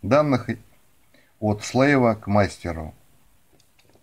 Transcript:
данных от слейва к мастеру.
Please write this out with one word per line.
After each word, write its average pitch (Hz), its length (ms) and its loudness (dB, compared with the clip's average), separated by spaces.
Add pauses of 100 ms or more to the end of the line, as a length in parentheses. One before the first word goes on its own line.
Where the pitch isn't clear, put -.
данных 135 460 0 (920)
от 107 240 -2
слейва 127 500 2
к 107 140 -12
мастеру. 87 680 -2 (1080)